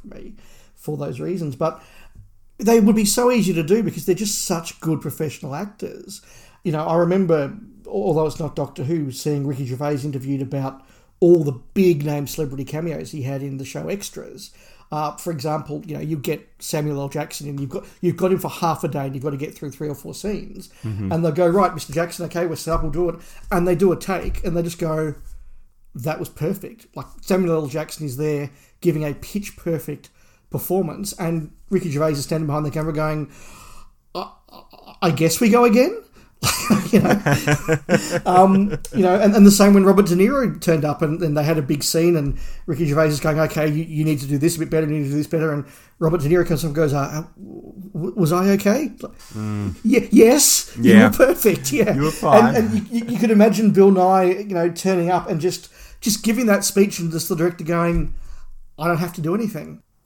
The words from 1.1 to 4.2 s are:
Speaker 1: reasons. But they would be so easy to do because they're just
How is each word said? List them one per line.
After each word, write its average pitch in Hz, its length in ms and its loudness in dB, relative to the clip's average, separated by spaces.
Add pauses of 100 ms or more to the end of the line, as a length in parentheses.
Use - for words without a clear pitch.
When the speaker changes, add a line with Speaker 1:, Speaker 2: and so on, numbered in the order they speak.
Speaker 1:
reasons. 156 380 -6
But 165 260 -2 (720)
they 233 220 6
would 214 160 6
be 220 80 2
so 240 280 2
easy 190 200 2
to 165 120 0
do 202 200 2
because 165 220 -6
they're 180 100 2
just 202 300 -6